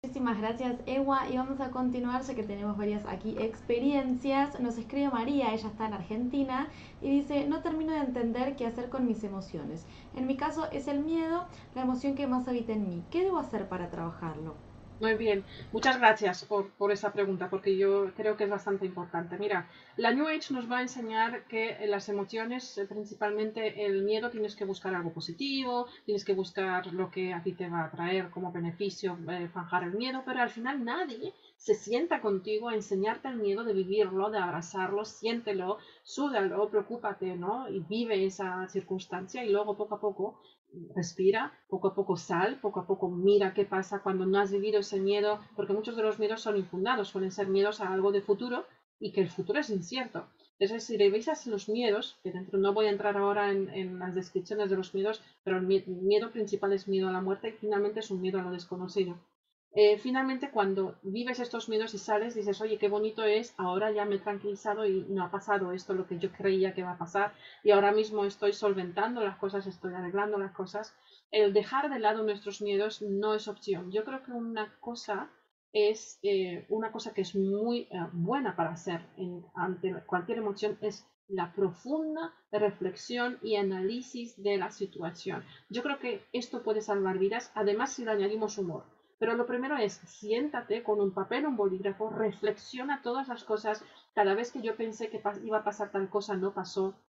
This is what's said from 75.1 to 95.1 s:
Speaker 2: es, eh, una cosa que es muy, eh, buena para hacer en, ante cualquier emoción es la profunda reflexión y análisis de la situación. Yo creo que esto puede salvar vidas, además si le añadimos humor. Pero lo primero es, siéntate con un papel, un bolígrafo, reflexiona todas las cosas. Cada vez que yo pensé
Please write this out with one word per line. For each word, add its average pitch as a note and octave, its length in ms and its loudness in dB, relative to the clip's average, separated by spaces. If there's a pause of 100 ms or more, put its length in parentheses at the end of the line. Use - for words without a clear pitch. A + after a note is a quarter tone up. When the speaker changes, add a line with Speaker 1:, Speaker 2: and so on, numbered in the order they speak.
Speaker 2:
es, G#3+ 500 2
eh, F#3+ 460 0
una A3 240 -2
cosa A3+ 220 -8
que G3 80 0
es F#3 120 -4
muy, G#3 560 0
eh, F3+ 220 -4
buena G3 420 0
para E3 180 0
hacer E3+ 280 -4 (160)
en, F3 260 -8 (120)
ante F3+ 500 -2
cualquier F3+ 320 -2
emoción G#3+ 460 -2
es G3+ 240 -4 (220)
la F3+ 260 -4
profunda D4+ 800 -2 (160)
reflexión G#3 920 0
y A3 140 2
análisis G#3 840 -2
de G3+ 160 2
la F#3 120 -2
situación. F3+ 720 -6 (280)
Yo A#3 120 -2
creo C#4+ 160 -2
que A#3 360 -6
esto B3 280 -4
puede G#3+ 200 0
salvar F#3+ 360 0
vidas, G#3+ 360 0
además G#3+ 400 0
si B3 100 -6
le A3 60 -2
añadimos G#3 480 0
humor. E3+ 260 -4 (340)
Pero A#3 180 2
lo A#3+ 100 0
primero C4 300 -2
es, G#3 280 0
siéntate A#3+ 800 -2
con G#3 180 2
un F#3+ 140 2
papel, A#3+ 320 0
un C4 100 0
bolígrafo, G3 540 0
reflexiona B3 920 -2
todas C4 260 -2
las A#3+ 160 -8
cosas. G#3+ 400 -2 (320)
Cada G3+ 180 6
vez A#3+ 160 -2
que B3+ 120 -8
yo A3 120 -2
pensé A3 360 -6